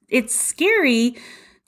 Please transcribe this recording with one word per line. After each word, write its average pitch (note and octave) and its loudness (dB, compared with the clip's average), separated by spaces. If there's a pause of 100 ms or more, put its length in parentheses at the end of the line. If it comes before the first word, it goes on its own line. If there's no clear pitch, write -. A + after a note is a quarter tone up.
it's A3+ 0
scary B3+ 0 (500)